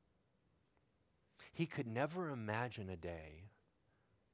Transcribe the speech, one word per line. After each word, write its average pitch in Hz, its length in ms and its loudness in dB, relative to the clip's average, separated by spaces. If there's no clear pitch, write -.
He 165 140 4
could 135 200 0
never 151 420 2
imagine 110 600 0
a 92 80 -2
day 82 540 -6